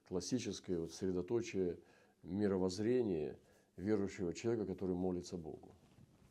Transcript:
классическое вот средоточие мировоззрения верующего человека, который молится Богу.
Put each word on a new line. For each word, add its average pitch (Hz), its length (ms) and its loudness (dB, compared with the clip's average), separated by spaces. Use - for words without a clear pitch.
классическое 95 720 -2
вот 82 140 -4
средоточие 92 840 0
мировоззрения 95 1160 2
верующего 98 560 0
человека, 113 340 0
который 92 300 0
молится 90 400 -2
Богу. - 380 -10